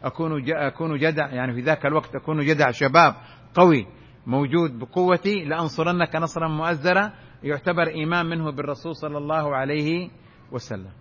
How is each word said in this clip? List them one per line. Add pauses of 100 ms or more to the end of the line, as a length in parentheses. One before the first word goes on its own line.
أكون
ج-،
أكون
جدع،
يعني
في
ذاك
الوقت
أكون
جدع
شباب (380)
قوي (400)
موجود
بقوتي،
لأنصرنك
نصرا
مؤزرا"، (320)
يعتبر
إيمان
منه
بالرسول
صلى
الله
عليه (420)
وسلم